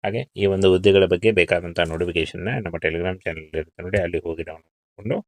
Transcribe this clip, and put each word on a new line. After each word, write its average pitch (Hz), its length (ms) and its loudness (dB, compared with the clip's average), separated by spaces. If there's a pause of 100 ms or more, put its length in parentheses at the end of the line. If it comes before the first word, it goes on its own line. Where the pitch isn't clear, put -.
ಹಾಗೆ 107 180 -4 (140)
ಈ 98 100 0
ಒಂದು 98 240 4
ಹುದ್ದೆಗಳ 98 360 6
ಬಗ್ಗೆ 92 260 2
ಬೇಕಾದಂಥ 87 480 0
ನೋಟಿಫಿಕೇಷನ್‌ನ 85 800 -4
ನಮ್ಮ 85 160 -8
Telegram 85 440 -4
ಚಾನಲ್ 80 340 -8
ಇರುತ್ತೆ 80 300 -8
ನೋಡಿ, 95 140 -2
ಅಲ್ಲಿ 85 220 -2
ಹೋಗಿ 82 240 -8
ಡೌನ್ಲೋಡ್ 80 320 -16
ಮಾಡ್ಕೊಂಡು 113 420 -8 (100)